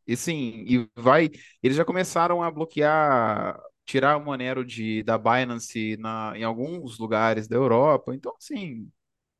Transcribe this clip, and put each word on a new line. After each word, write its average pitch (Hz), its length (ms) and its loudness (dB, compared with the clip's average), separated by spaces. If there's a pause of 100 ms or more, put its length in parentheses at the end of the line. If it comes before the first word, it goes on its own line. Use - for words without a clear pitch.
e 120 100 0
sim, 120 500 -6
e 120 280 2
vai, 143 340 6 (340)
eles 131 140 2
já 165 80 2
começaram 175 580 0
a 170 80 -2
bloquear, 147 1080 2 (260)
tirar 139 320 2
o 147 80 -6
Monero 127 400 -4
de, 110 380 -4
da 113 140 2
Binance 113 800 0
na, 110 400 -8
em 110 60 -8
alguns 120 560 -6
lugares 110 480 0
da 113 100 -2
Europa, 127 580 2
então - 240 -12
assim, 208 500 -10 (500)